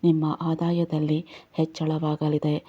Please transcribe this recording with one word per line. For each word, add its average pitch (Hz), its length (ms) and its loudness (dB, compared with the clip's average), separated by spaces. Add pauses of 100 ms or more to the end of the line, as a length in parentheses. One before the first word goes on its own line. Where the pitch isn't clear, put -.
ನಿಮ್ಮ 160 220 4 (160)
ಆದಾಯದಲ್ಲಿ 165 760 0 (360)
ಹೆಚ್ಚಳವಾಗಲಿದೆ. 156 1000 0 (140)